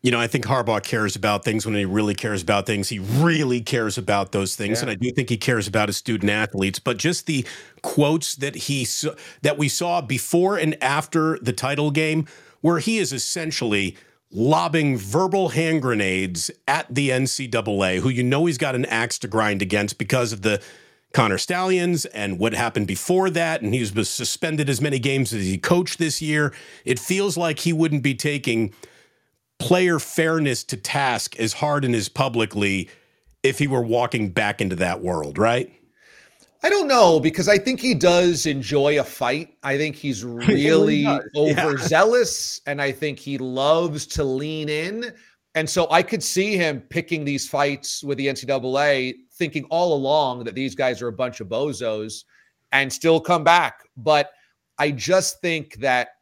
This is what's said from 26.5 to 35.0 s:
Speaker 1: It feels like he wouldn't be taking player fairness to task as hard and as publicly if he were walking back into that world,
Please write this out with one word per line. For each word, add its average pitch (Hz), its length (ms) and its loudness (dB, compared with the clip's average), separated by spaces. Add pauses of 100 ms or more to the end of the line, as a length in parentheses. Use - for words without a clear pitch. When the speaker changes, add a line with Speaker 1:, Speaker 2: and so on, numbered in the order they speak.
Speaker 1:
It 123 160 -2
feels 190 380 -2
like 165 220 -2
he 170 140 0
wouldn't 151 300 0
be 139 100 0
taking 117 580 -2 (880)
player 180 420 4
fairness 160 680 0
to 135 100 -8
task 123 640 -4
as 117 140 -2
hard 147 320 -2
and 120 100 2
as 104 140 -2
publicly 104 800 0 (520)
if 135 160 2
he 143 100 0
were 135 140 0
walking 117 480 0
back 104 300 0
into 92 160 0
that 90 240 0
world, 78 380 -4